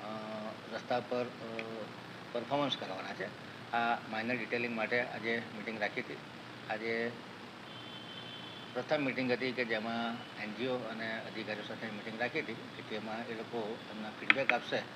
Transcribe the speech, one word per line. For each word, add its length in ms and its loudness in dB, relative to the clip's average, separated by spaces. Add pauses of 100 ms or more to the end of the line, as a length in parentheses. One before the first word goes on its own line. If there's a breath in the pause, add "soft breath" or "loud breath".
(720)
રસ્તા 260 2
પર, 260 2
અ, 40 -4 (1000)
પરફોર્મન્સ 460 4
કરવાના 360 -4
છે, 360 -6 (220)
આ 260 6 (140)
માઇનર 240 2
ડિટેલિંગ 400 2
માટે 260 4
આજે 400 0 (160)
મીટિંગ 240 -2
રાખી 200 2
હતી. 160 -6 (520)
આજે 420 2 (1600)
પ્રથમ 280 4
મીટિંગ 300 4
હતી 200 4
કે 140 4
જેમાં 800 0
એન 100 -4
જી 140 2
ઓ 80 4
અને 440 -2
અધિકારીઓ 440 -2
સાથે 240 -4
મીટિંગ 340 -4
રાખી 180 2
હતી 140 -2
કે 280 -8
જેમાં 460 -2
એ 60 -4
લોકો 440 -2 (180)
એમના 140 -4 (100)
ફીડબેક 340 6
આપશે 300 2 (120)